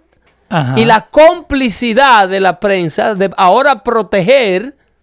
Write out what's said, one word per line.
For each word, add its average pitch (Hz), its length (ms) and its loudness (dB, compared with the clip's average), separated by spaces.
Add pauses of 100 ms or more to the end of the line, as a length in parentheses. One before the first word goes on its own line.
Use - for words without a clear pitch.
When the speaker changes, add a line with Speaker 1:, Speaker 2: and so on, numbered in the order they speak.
(480)
Speaker 1:
Ajá. 135 300 -4
Speaker 2:
y 226 60 2
la 226 220 2
complicidad 269 1200 2
de 190 120 -4
la 185 200 -2
prensa 196 540 -2
de 190 220 -4
ahora 226 460 2
proteger 220 960 -2 (260)